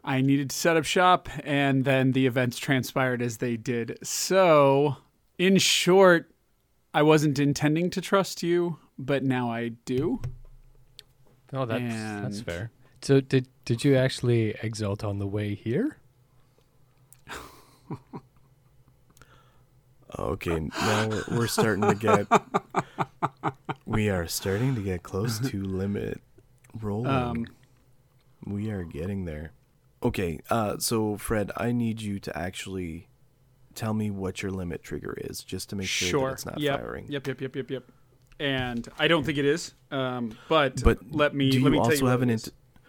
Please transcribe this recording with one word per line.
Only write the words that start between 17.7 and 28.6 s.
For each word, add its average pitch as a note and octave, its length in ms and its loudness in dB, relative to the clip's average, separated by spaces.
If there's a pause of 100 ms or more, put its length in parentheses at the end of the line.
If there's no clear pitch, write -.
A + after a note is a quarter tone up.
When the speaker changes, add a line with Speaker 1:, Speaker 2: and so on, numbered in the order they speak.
Speaker 3:
Okay, D#2+ 440 -4
now G#2+ 480 -2
we're, G#2+ 160 -4 (140)
we're A#2 100 0
starting G#2+ 340 0
to G2+ 140 4
get, G#2 320 2 (1500)
Speaker 1:
<laughs> - 100 -20
Speaker 3:
we A2 240 0
are F2 180 -2
starting A#2 480 -2
to A2 40 -4
get F#2+ 220 -4
close G#2+ 380 -4
to A#2 240 -4
limit F#2+ 560 -4 (600)
rolling. A2 300 -4
Speaker 1:
Um, A#2+ 360 -2 (1000)
Speaker 3:
We G#2 240 -4